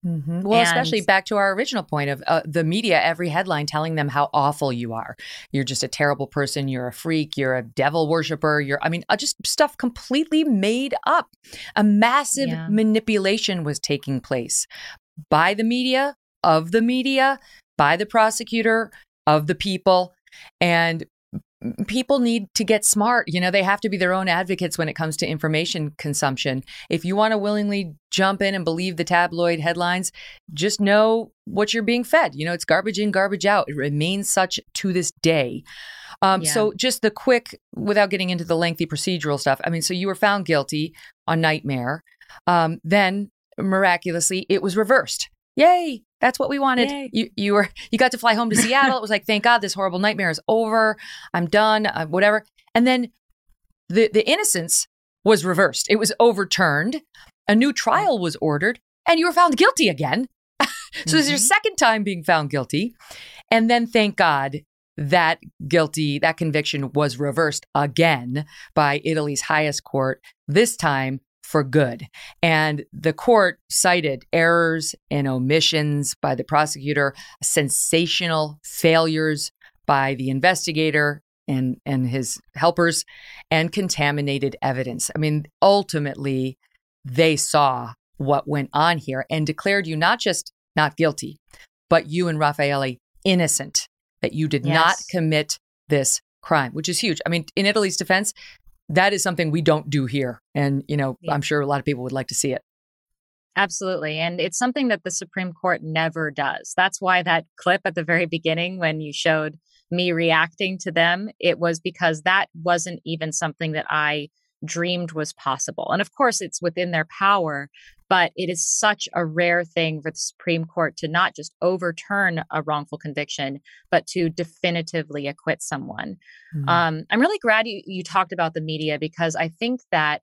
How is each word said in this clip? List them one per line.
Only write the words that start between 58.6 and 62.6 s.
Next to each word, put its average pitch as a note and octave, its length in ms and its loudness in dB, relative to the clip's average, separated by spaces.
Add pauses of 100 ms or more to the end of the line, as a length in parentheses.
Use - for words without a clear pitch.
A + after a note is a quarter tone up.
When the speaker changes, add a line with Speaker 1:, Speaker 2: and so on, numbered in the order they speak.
Speaker 1:
and E4 120 4
you E4 80 2
were F4 60 2
found F4 240 4
guilty E4+ 320 4
again. D#3 380 -2 (320)
<laughs> - 80 2 (380)
So G#3+ 120 2
this D4 80 4
is C#4+ 40 0
your C#4+ 80 0
Speaker 2:
Mm-hmm. - 80 0
Speaker 1:
second G#4 300 2
time A3 280 2
being F#3 200 -4
found D#3 260 2
guilty. D3+ 460 -2 (560)